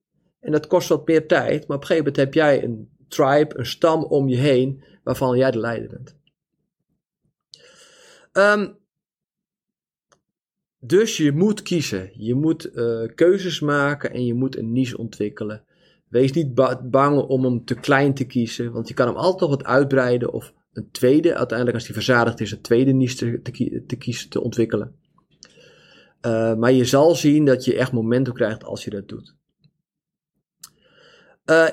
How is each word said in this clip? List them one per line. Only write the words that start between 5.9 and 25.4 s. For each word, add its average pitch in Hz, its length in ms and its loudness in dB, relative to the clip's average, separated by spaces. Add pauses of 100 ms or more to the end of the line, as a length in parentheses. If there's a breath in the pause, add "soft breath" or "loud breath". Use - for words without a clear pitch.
Ehm, 202 400 2 (2000)
dus 196 380 2
je 151 140 2
moet 202 300 2
kiezen. 101 520 -4
Je 113 220 -4
moet, 156 300 -2
eh, 117 380 -4 (120)
keuzes 180 440 2
maken 143 520 -2
en 123 140 -4
je 120 80 -2
moet 131 240 -4
een 113 140 -6
niche 120 260 -2
ontwikkelen. 107 640 -8 (460)
Wees 131 220 2
niet 139 220 -2
ba-, 123 300 2
bang 139 360 2
om 131 240 0
hem 123 220 -2
te - 100 -4
klein 139 380 2
te 131 120 -4
kiezen, 120 460 -4
want 117 160 -8
je - 60 -14
kan 123 140 0
hem 101 80 -2
altijd 185 240 0
nog 170 100 0
wat 139 140 -2
uitbreiden 127 720 2
of - 200 -10 (200)
een 104 180 -14
tweede, 151 440 2
uiteindelijk 120 420 -2
als 113 80 -6
die 101 100 -14
verzadigd 117 440 2
is, 104 120 -4
een 104 100 -10
tweede 131 300 2
niche 131 240 0
te, 117 260 -4
te - 100 -12
kie-, - 340 -6
te - 100 -8
kiezen, - 340 -10
te - 120 -4
ontwikkelen. 113 540 -4 (1300 soft breath)